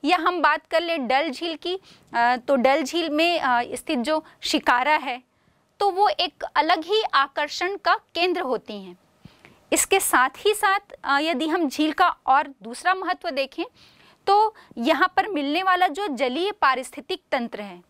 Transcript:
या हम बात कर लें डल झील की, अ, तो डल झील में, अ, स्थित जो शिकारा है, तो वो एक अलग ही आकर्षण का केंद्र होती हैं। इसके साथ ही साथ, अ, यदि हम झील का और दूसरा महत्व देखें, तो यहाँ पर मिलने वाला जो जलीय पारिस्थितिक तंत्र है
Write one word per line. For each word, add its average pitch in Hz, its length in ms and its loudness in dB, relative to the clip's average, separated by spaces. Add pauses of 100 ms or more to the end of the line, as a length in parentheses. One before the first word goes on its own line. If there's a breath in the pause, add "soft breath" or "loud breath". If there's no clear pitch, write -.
या 339 120 2
हम 359 260 0
बात 311 280 2
कर 330 120 2
लें 330 260 -4
डल 277 220 2
झील 330 260 -6
की, 359 240 -8 (340 soft breath)
अ, 240 220 2
तो 269 200 0
डल 262 260 2
झील 330 280 -2
में, 330 300 2
अ, 247 360 -2
स्थित 294 220 -4
जो 311 260 -2 (160 loud breath)
शिकारा 262 560 2
है, 262 260 -6 (580)
तो 403 100 2
वो 392 180 2
एक - 340 -4
अलग 320 420 2
ही 427 180 0 (120)
आकर्षण 294 640 -2
का 349 180 2 (200)
केंद्र 359 260 0
होती 220 420 -6
हैं। 180 160 -18 (760 soft breath)
इसके - 280 2
साथ 254 360 2
ही 415 180 2
साथ, 403 260 2 (240)
अ, 277 160 0
यदि 311 280 -2
हम 320 200 0
झील 302 240 -2
का 359 160 2 (180)
और 277 360 2
दूसरा 247 320 -2
महत्व 359 360 -6
देखें, 269 340 -4 (600 soft breath)
तो 427 280 4 (240 loud breath)
यहाँ 302 380 2
पर 349 120 0
मिलने 302 340 -2
वाला 370 240 2
जो 392 220 -4
जलीय 277 440 -2
पारिस्थितिक 269 680 -2 (100)
तंत्र 240 280 -4
है 185 300 -14